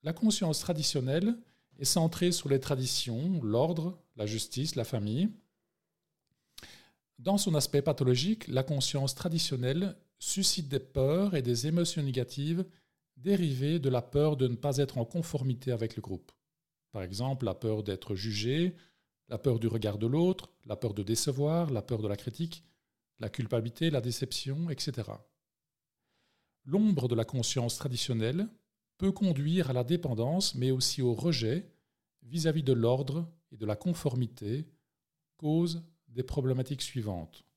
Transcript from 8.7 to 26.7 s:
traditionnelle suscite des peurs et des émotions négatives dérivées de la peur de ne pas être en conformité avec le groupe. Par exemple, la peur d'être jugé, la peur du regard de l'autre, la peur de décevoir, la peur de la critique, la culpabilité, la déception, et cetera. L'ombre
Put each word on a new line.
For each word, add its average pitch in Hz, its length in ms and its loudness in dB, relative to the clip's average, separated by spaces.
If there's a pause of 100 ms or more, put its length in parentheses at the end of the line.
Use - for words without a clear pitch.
traditionnelle 160 800 0 (240)
suscite 185 500 0
des 135 100 0
peurs 160 560 2
et 143 60 2
des 120 260 0
émotions 165 340 2
négatives 139 640 -2 (500)
dérivées 156 640 2
de 135 100 2
la 123 120 4
peur 147 360 2
de 131 100 4
ne 117 80 0
pas 139 220 -2
être 139 200 0
en 117 80 0
conformité 131 680 -2
avec 113 240 -2
le 110 60 -6
groupe. - 300 -10 (600)
Par 104 100 -8
exemple, 120 440 -4
la 95 100 0
peur 107 280 -2
d'être 101 320 -4
jugé, 113 600 -2 (540)
la 120 80 -6
peur 113 220 2
du 113 80 0
regard 107 300 -2
de 113 100 0
l'autre, 170 440 0 (140)
la 107 100 -6
peur 104 180 -2
de 101 100 -2
décevoir, 143 680 0
la 110 100 0
peur 110 200 -2
de 107 60 -2
la 101 100 -2
critique, - 460 -8 (560)
la 110 100 -6
culpabilité, 117 600 -2
la 139 120 0
déception, 135 680 -4
et 135 100 -6
cetera. - 480 -6 (1400)
L'ombre 165 440 2